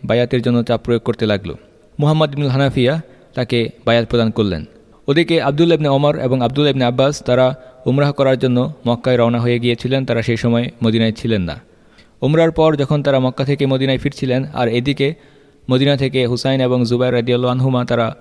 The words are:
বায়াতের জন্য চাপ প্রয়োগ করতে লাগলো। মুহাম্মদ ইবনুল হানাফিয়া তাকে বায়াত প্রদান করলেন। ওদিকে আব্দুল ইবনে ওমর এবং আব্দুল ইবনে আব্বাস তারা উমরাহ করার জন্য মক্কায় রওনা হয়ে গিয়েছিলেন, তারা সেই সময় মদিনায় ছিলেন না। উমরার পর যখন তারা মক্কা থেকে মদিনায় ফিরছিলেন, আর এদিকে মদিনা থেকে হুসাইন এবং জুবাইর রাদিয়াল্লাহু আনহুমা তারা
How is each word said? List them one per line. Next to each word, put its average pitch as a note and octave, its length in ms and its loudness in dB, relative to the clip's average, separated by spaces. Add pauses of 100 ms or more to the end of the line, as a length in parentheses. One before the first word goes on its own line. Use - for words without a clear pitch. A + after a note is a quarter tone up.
বায়াতের A#2+ 380 0
জন্য A#2+ 200 0
চাপ A2+ 200 -2
প্রয়োগ A#2+ 200 -2
করতে A#2 240 -2
লাগলো। G2+ 300 -2 (440)
মুহাম্মদ D3+ 320 2
ইবনুল C#3+ 160 -2
হানাফিয়া C3+ 520 0 (340)
তাকে A#2+ 340 -2 (180)
বায়াত A#2 220 2
প্রদান A#2 220 0
করলেন। G2 340 -2 (440)
ওদিকে E3 340 2
আব্দুল C#3+ 300 2
ইবনে D3+ 160 2
ওমর D3 300 2
এবং C3 240 -2
আব্দুল C3+ 240 0
ইবনে C3+ 180 0
আব্বাস C3 380 0
তারা B2+ 320 2 (320)
উমরাহ C#3+ 260 2
করার C3+ 260 2
জন্য B2+ 340 0 (140)
মক্কায় A#2+ 300 0
রওনা A#2 240 2
হয়ে A#2+ 180 0
গিয়েছিলেন, B2 480 -2
তারা A#2 160 -2
সেই A#2 140 0
সময় A#2 340 0 (140)
মদিনায় A2+ 280 2
ছিলেন A2 300 -2
না। E2 180 -6 (640)
উমরার D#3+ 280 2
পর D#3+ 260 2
যখন C#3+ 260 0
তারা C3+ 160 2
মক্কা C3 260 -2
থেকে C#3 220 0
মদিনায় C3+ 320 0
ফিরছিলেন, C3 540 -4
আর A#2+ 160 -2
এদিকে C#3 460 -2 (560)
মদিনা C#3 260 2
থেকে C3 300 0
হুসাইন C3 340 0
এবং B2+ 240 2
জুবাইর B2 300 0
রাদিয়াল্লাহু B2 380 0
আনহুমা B2+ 320 0
তারা A#2 360 -2